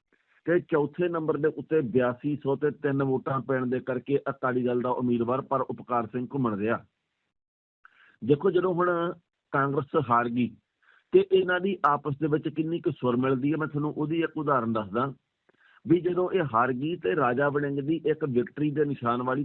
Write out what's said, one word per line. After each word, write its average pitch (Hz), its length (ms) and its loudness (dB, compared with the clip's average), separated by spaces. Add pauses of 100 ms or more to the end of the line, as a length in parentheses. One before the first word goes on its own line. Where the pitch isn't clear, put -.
(460)
ਤੇ 170 160 2
ਚੌਥੇ 156 480 0
ਨੰਬਰ 160 280 -2
ਦੇ 147 200 2
ਉੱਤੇ 156 220 0 (120)
ਬਿਆਸੀ 123 520 0
ਸੌ 135 120 2
ਤੇ 147 160 0 (100)
ਤਿੰਨ 139 220 0
ਵੋਟਾਂ 131 380 0
ਪੈਣ 127 260 -2
ਦੇ 123 120 0
ਕਰਕੇ 127 380 -2 (120)
ਅਕਾਲੀ 127 340 -2
ਦਲ 123 180 0
ਦਾ 127 80 -2 (140)
ਉਮੀਦਵਾਰ 120 380 0
ਪਰ 131 200 -2
ਉਪਕਾਰ 117 460 -4
ਸਿੰਘ 123 260 -6
ਘੁੰਮਣ 120 240 0
ਰਿਹਾ। 104 220 0 (1400)
ਦੇਖੋ, 151 300 4
ਜਦੋਂ 180 220 0
ਹੁਣ 175 400 0 (400)
ਕਾਂਗਰਸ 139 420 0 (140)
ਹਾਰ 120 200 4
ਗਈ 120 200 0 (640)
ਤੇ 190 180 8
ਇਹਨਾਂ 180 280 2
ਦੀ 190 260 -2
ਆਪਸ 143 360 0
ਦੇ 156 60 0
ਵਿੱਚ 151 220 0
ਕਿੰਨੀ 160 300 -4
ਕੁ 175 120 -2
ਸੁਰ 127 260 0
ਮਿਲਦੀ 131 340 0
ਹੈ, 156 60 0
ਮੈਂ 151 100 -2
ਤੁਹਾਨੂੰ 147 260 -4
ਉਹਦੀ 151 300 -2
ਇੱਕ 160 140 -6
ਉਦਾਹਰਨ 135 360 0
ਦੱਸਦਾ। 110 400 -2 (720)
ਵੀ 175 160 4
ਜਦੋਂ 180 300 0
ਇਹ 190 120 0 (100)
ਹਾਰ 123 200 4
ਗਈ 147 220 -2
ਤੇ 180 200 -2
ਰਾਜਾ 135 340 2
ਵੜਿੰਗ 143 300 -2
ਦੀ 143 160 -2 (100)
ਇੱਕ 151 200 0
ਵਿਕਟਰੀ 139 460 0
ਦੇ 147 140 2
ਨਿਸ਼ਾਨ 123 380 -2
ਵਾਲੀ 127 220 0